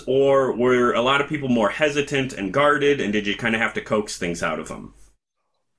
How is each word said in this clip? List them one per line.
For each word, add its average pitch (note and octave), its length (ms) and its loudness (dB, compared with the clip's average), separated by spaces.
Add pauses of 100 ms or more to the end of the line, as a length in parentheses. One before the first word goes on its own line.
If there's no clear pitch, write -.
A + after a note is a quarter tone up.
or C3+ 480 4
were B2 380 2
a A2+ 80 0
lot C#3 200 2
of C#3+ 80 -8
people C#3 200 -4
more A2+ 200 2
hesitant C#3+ 640 -2
and G2 200 -6
guarded, C#3+ 460 2
and G2+ 140 -2
did G#2 140 -2
you G2 80 -2
kinda A2+ 220 -2
have A2 160 -2
to G#2 80 -6
coax - 360 -4
things F2 240 -6
out D#2+ 180 -4
of D#2 100 -12
them? G#1+ 240 -14 (840)